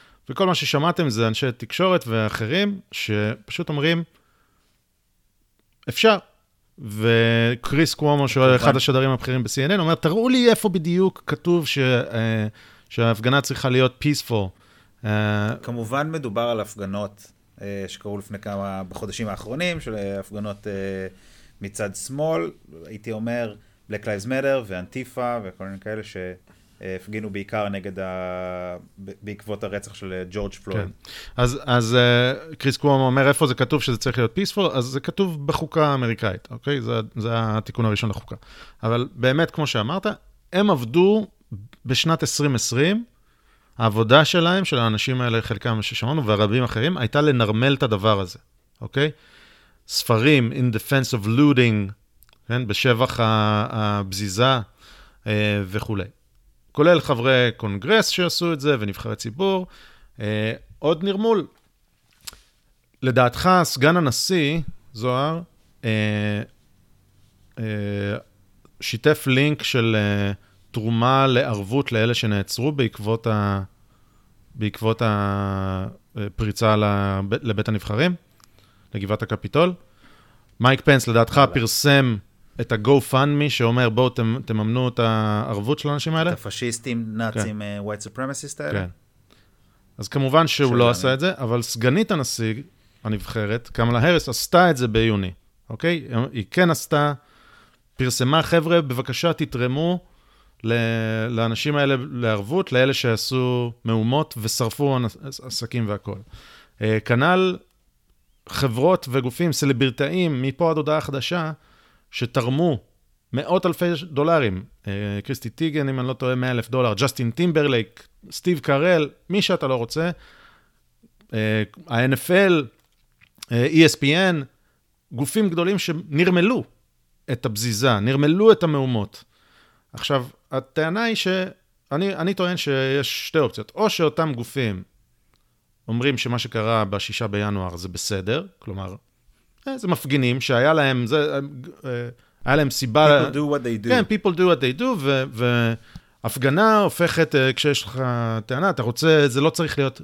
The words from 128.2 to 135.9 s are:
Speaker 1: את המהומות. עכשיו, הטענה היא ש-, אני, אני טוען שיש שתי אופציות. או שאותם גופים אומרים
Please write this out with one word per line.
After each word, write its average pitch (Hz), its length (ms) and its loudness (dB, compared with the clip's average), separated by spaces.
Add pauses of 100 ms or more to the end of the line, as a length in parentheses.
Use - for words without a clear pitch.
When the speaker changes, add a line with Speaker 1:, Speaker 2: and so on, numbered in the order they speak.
Speaker 1:
את 208 100 2
המהומות. 131 600 -2 (680)
עכשיו, 131 340 -4 (260)
הטענה 160 520 -4
היא 226 120 -2
ש-, - 120 -2 (640)
אני, 190 240 -2
אני 180 180 -2
טוען 180 220 -2
שיש 135 720 -2
שתי 160 100 -2
אופציות. 117 360 -2
או 208 160 0
שאותם 160 420 0
גופים 117 500 -4 (1080)
אומרים 123 300 0